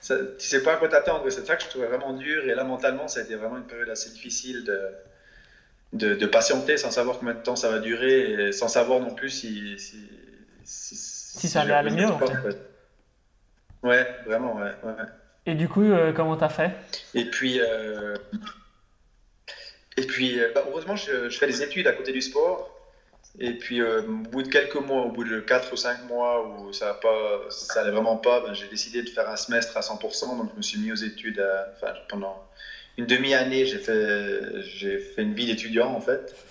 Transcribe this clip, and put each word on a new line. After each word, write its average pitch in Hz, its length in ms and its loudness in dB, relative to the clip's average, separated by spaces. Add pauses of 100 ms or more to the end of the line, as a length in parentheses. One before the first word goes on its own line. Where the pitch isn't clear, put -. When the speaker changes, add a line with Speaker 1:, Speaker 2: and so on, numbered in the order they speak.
Speaker 1:
ça, - 160 0 (220)
tu - 100 -8
sais 131 160 2
pas 156 100 6
à - 40 2
quoi 165 100 4
t'attendre. 156 420 4
C'est - 160 -6
ça - 100 2
que - 60 -6
je - 60 -8
trouvais 127 180 -4
vraiment 127 260 -2
dur. 143 320 -2
Et 120 120 0
là, 131 80 -2
mentalement, 131 420 -2
ça 123 140 -6
a - 20 -6
été 110 140 -8
vraiment 110 200 -6
une 120 100 -12
période 117 220 -8
assez 110 220 -8
difficile 123 540 -8
de, 98 160 -2 (1120)
de, 107 240 2
de 104 100 2
patienter 143 500 4
sans 120 140 -2
savoir 123 300 0
combien 120 140 -2
de - 80 -10
temps 123 140 0
ça 117 140 2
va 110 80 2
durer 113 720 4
et 101 40 0
sans 117 160 -2
savoir 123 300 4
non 117 160 -2
plus 135 160 -6
si, 104 480 -8
si, - 180 -16 (680)
si, - 320 -12
Speaker 2:
Si - 520 -8
ça - 0 -
Speaker 1:
si 165 100 2
Speaker 2:
allait 143 100 2
Speaker 1:
je 147 60 6
Speaker 2:
aller 147 180 6
mieux, 180 140 4
en 170 120 2
Speaker 1:
pas, - 80 4
Speaker 2:
fait. 131 100 0
Speaker 1:
en 127 60 -2
fait. 101 160 -4 (1300)
Ouais, 123 220 6 (200)
vraiment, 113 300 0
ouais, 101 160 -4 (100)
ouais. 110 100 -6 (540)
Speaker 2:
Et 170 80 0
du 156 140 2
coup, 202 160 6
euh, 170 280 6
comment 160 240 2
t'as 156 120 4
fait ? 165 240 2 (420)
Speaker 1:
Et 120 120 0
puis, 127 340 0
euh, 107 560 0 (1800)
et 131 100 0
puis, 123 340 0
euh, 117 140 4
bah, 139 140 4
heureusement, 165 280 -4
je, 123 340 -2
je - 80 -8
fais 143 80 4
des 127 160 0
études 147 240 -2
à 123 60 6
côté 135 200 -4
du 131 80 -2
sport. - 520 0 (680)
Et 120 140 -2
puis, 120 280 -4
euh, 113 220 4
au 110 100 -4 (160)
bout 131 140 -4
de 131 60 -4
quelques 143 280 4
mois, 135 260 0
au 117 80 0
bout 113 140 -4
de 110 160 -2
quatre 127 320 2
ou 123 40 -4
cinq 120 320 -4
mois 120 400 0
où 101 240 -12
ça 104 180 -2
a 101 40 -2
pas, 107 560 2
ça - 320 -2
allait 101 80 2
vraiment 113 260 4
pas, 120 240 4
ben, 107 140 -6
j'ai 92 140 -10
décidé 113 340 -4
de 120 80 -8
faire 110 180 -2
un 107 80 -6
semestre 117 400 -2
à 107 60 -2
cent 110 140 -6
pour - 180 -6
cent. 127 220 -4
Donc, 110 160 -4
je 107 40 -14
me 104 60 -8
suis 107 160 -4
mis 110 140 -2
aux 110 40 -4
études 104 440 -6
à, 95 360 0
enfin, - 160 -6 (160)
pendant 98 340 -8 (560)
une 120 80 -4
demi-année, 131 600 4
j'ai - 120 -2
fait, 107 840 0
j'ai - 360 -4
fait - 240 -6
une 107 120 0
vie 117 120 -2
d'étudiant, 113 460 2
en 113 80 -4
fait. - 340 -2 (160)